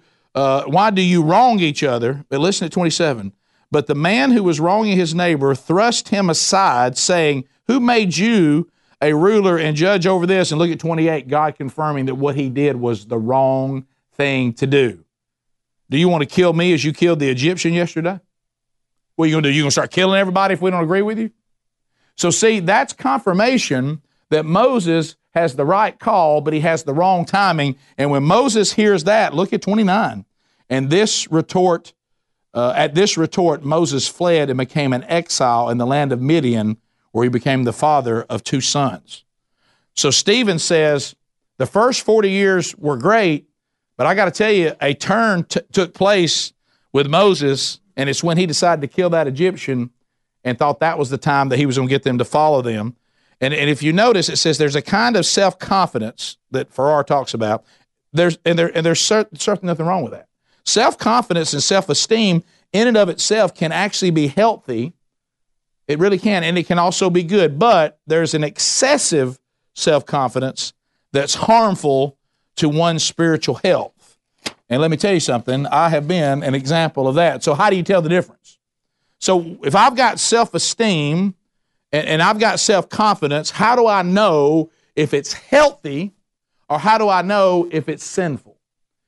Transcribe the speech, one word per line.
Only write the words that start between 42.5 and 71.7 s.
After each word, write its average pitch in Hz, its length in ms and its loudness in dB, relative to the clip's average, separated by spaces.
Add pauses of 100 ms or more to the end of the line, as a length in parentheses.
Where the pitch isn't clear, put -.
were 147 200 -4
great, 170 500 0 (520)
but 127 80 0
I 175 80 2
gotta 196 160 0
tell 214 220 0
you, 170 280 2
a 143 140 -2
turn 202 500 0
t-, - 160 -6 (120)
took 196 220 -2
place 190 580 0 (400)
with 139 160 2
Moses, 147 720 0 (160)
and 139 140 -4
it's - 120 -4
when 165 140 0
he 185 100 2
decided 165 360 0
to 139 40 -6
kill 180 240 -2
that 165 160 0
Egyptian 135 640 -4 (540)
and 123 140 -4
thought 147 220 0
that 165 180 -2
was 135 100 -2
the 135 100 -6
time 139 320 0
that 123 80 0
he 147 80 2
was 127 100 -2
gonna 131 120 -2
get 135 140 0
them 127 160 -2
to 120 60 0
follow 151 360 2
them." 117 360 -6 (440)
And, 131 120 -2
and 147 160 -2
if 147 140 -2
you 156 100 0
notice, 208 360 2
it - 80 -6
says 156 200 0
there's 143 200 0
a 143 60 -2
kind 226 340 0
of 170 100 0
self-confidence 185 1080 -2 (160)
that 131 200 -6
Farrar 143 300 0
talks 135 320 -2
about. 110 300 -2 (480)
There's, 165 320 0
and 170 120 0
there, 170 160 0
and 165 140 -2
there's 165 140 0
cer-, 214 340 0
certainly 175 380 -4
nothing 160 140 -4
wrong 175 180 -2
with 107 80 -12
that. - 160 -20 (360)
Self-confidence 214 880 0
and 147 80 -4
self-esteem 165 840 0 (280)
in 220 140 2
and 240 100 2
of 202 120 4
itself 190 440 0
can 160 200 -4
actually 190 400 -2
be 151 160 2
healthy. 156 640 -2 (960)
It 151 100 -2
really 190 220 2
can, 196 240 0
and 170 120 0
it 170 120 -2
can 175 100 0
also 180 320 0
be 175 140 2
good. 160 340 2
But 180 480 2
there's 160 260 0
an 156 120 0
excessive 151 960 -2 (340)
self-confidence 131 1000 -2 (380)
that's 139 240 -2
harmful 156 840 2 (400)